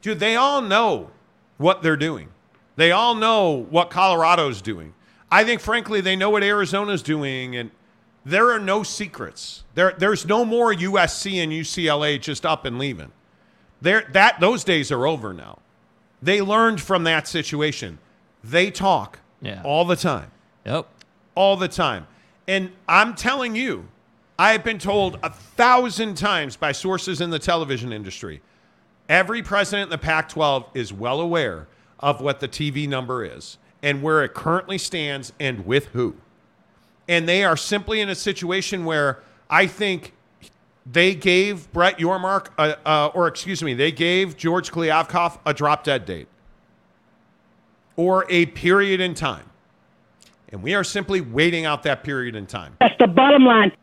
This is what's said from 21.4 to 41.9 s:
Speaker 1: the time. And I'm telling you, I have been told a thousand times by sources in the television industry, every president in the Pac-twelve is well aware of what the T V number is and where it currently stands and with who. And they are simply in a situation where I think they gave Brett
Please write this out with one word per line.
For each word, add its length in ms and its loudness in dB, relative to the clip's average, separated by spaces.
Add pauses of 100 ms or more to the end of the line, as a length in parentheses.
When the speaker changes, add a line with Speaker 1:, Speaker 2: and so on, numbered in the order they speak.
Speaker 1:
the 120 -2
time. 380 -4 (420)
And 240 -2 (160)
I'm 260 4
telling 420 -4
you, 300 -6 (520)
I 140 4
have 120 0
been 140 -4
told 440 -2
a 80 -6
thousand 840 0
times 400 -2
by 160 -2
sources 480 -4
in 100 -4
the 80 -4
television 540 -2
industry, 480 -12 (680)
every 340 2
president 460 -2
in 20 -10
the 80 -6
Pac-twelve 680 -2 (100)
is 180 -6
well 280 -4
aware 480 -4 (320)
of 200 0
what 200 -2
the 80 -6
T 220 -6
V 160 -4
number 380 -6
is 320 -16 (260)
and 200 -2
where 220 2
it 100 -6
currently 420 -2
stands 640 -6
and 240 -4
with 220 2
who. 300 -4 (920)
And 200 0
they 160 2
are 120 4
simply 440 -2
in 80 -2
a 60 -4
situation 680 -4
where 360 0 (300)
I 160 4
think 460 -6 (760)
they 280 4
gave 580 0
Brett 260 2